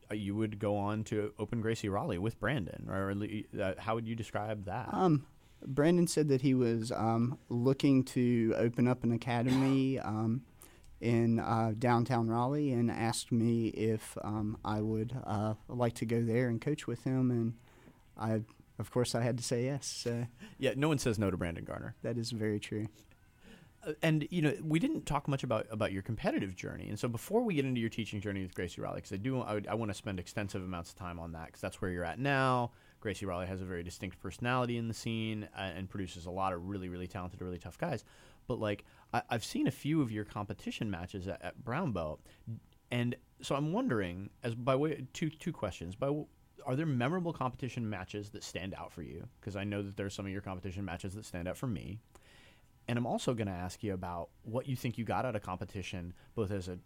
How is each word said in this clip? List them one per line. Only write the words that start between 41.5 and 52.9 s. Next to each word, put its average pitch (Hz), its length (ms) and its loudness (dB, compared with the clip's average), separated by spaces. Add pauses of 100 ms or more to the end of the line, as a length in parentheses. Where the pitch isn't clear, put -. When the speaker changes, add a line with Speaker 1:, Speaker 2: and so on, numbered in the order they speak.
Speaker 1:
Brown 135 280 -2
Belt, 78 280 -2 (680)
and 120 240 0 (260)
so - 140 -4
I'm 151 180 0
wondering, 101 560 0 (140)
as 117 120 -2
by 123 220 2
way, 143 380 0
two, 156 160 -2
two - 220 -6
questions. 92 420 -6
By 135 140 -2
w-, 151 180 -2 (400)
are 131 100 0
there 160 80 0
memorable 156 480 2
competition 123 560 -4
matches 104 420 -6
that 110 140 -12
stand 90 300 -6
out 92 180 -10
for 87 80 -12
you? - 260 -10 (140)
'Cause 101 160 -8
I 98 80 -2
know 104 180 0
that 98 140 -8
there 101 80 -2
are 98 60 -4
some 98 160 -6
of 98 60 -4
your 98 100 -4
competition 95 420 -6
matches 87 300 -6
that 107 100 -10
stand 87 240 -6
out 90 80 -2
for 139 100 -4
me. 98 340 -6 (880)
And 120 100 0